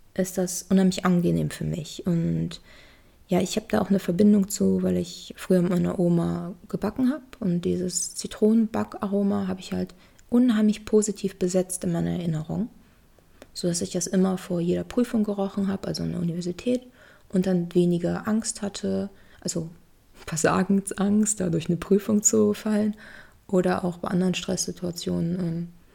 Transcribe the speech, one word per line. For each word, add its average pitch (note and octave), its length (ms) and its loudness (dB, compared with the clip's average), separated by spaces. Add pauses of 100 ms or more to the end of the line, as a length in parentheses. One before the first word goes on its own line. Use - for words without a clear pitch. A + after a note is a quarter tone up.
(140)
ist - 240 -2
das F3+ 260 -2
unheimlich F#3+ 420 4
angenehm F3 440 2
für - 140 -8
mich. D#3 420 -6
Und E3+ 560 0 (680)
ja, F#3 140 2
ich F#3+ 160 -2
hab G#3+ 120 -8
da G#3+ 120 2
auch F#3 80 -4
eine G3 100 4
Verbindung G3+ 500 4
zu, F#3+ 340 0
weil F#3 140 0
ich - 400 -8
früher F#3 240 2
mit F3 100 2
meiner F3 280 0
Oma F3 560 0 (140)
gebacken A#3 420 -2
hab. - 280 -8
Und F3 260 -2
dieses F3+ 500 -4
Zitronenbackaroma G#3 1300 0
hab F#3 120 -4
ich - 140 -10
halt F#3 200 -4 (360)
unheimlich A3 560 4
positiv G#3 520 0
besetzt F#3 460 0
in F3 80 -2
meiner E3+ 200 0
Erinnerung, E3+ 580 -4 (840)
sodass F3 280 -2
ich F#3+ 100 -6
das F3 160 -4
immer F#3+ 300 2
vor F3 220 -4
jeder F3 240 0
Prüfung A#3 400 0
gerochen G3 440 -2
hab, G3 200 -4
also D#3+ 160 -4
in E3 80 -4
der F3 100 -4
Universität, F3 640 -2 (460)
und F#3 160 2
dann F3 280 0
weniger F3 540 2
Angst A3 340 -2
hatte, G3 480 -4 (320)
also E3+ 280 -6 (560)
Versagensangst, G3 1120 2
da F3+ 100 0
durch E3 180 -2
eine F3 100 0
Prüfung G#3 460 2
zu G#3 300 4
fallen, G#3+ 420 0 (520)
oder F3+ 380 2
auch F3 120 -4
bei - 120 -6
anderen F3+ 240 2
Stresssituationen, F3 1040 -4
ähm, E3+ 280 -4 (280)